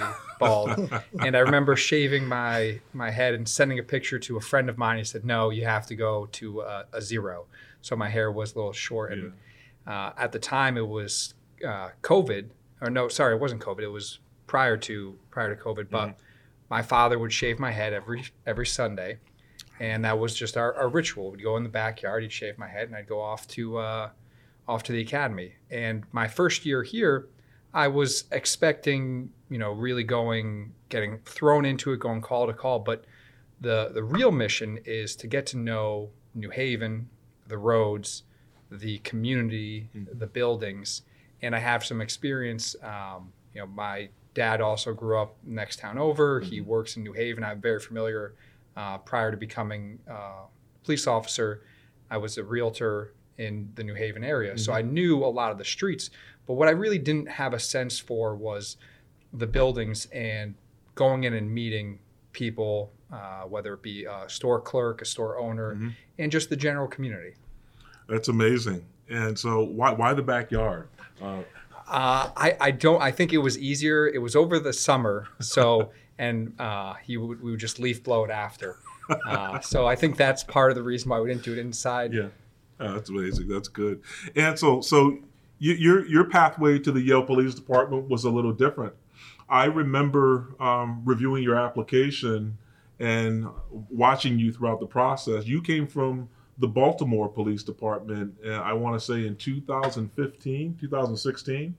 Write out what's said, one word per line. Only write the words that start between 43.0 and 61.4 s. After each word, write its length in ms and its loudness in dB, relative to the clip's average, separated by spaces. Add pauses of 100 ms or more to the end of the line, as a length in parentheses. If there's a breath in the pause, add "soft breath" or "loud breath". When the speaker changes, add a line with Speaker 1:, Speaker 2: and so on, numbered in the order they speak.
Speaker 2:
you 80 -12
know, 60 -10
my 420 -8 (240)
dad 280 0
also 320 0
grew 240 0
up 260 -2
next 360 -8
town 180 -10
over. 420 4
He 200 -8
Speaker 1:
Mm-hmm. 100 -10
Speaker 2:
works 280 -2
in 60 -8
New 100 -10
Haven. 300 -4
I'm 180 -6
very 200 2
familiar. 520 -6 (420 soft breath)
Uh, 220 -8
prior 340 -2
to 60 -6
becoming, 640 -8 (100)
uh, 320 -14 (420)
police 240 -2
officer, 540 -2 (500 soft breath)
I 60 -4
was 200 -6
a 60 -6
realtor 720 -2 (240)
in 380 -8
the 80 -10
New 100 -8
Haven 300 -6
area. 340 -2
So 160 -2
Speaker 1:
Mm-hmm. 40 2 (120)
Speaker 2:
I 20 -2
knew 320 4
a 40 4
lot 240 0
of 60 -6
the 60 -12
streets, 460 -4 (360 loud breath)
but 100 -4
what 120 6
I 40 8
really 280 2
didn't 300 -2
have 240 -4
a 60 -4
sense 400 -4
for 360 -2
was 400 -8 (560 soft breath)
the 160 -4
buildings 640 2
and 440 -6 (400)
going 280 4
in 100 0
and 200 -2